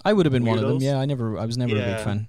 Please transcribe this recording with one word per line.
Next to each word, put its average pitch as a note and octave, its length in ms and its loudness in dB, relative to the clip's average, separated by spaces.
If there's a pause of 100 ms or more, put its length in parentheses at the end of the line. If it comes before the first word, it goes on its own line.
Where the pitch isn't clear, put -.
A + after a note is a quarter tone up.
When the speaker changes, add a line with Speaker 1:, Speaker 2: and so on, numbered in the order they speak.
Speaker 1:
I G3 80 2
would G3 140 4
have C3+ 80 2
been B2 100 2
one A2+ 140 2
of G#2+ 100 0
them. B2+ 120 0
Speaker 2:
weirdos. - 20 0
Speaker 1:
Yeah, C#3 180 0
I C3+ 60 0
never, A#2 320 -2
I G#2+ 80 -4
was A#2 120 -4
never B2 180 0
a G#2+ 40 0
big A#2 80 -2
Speaker 2:
Yeah. A2+ 160 -4
Speaker 1:
fan. G#2 260 -4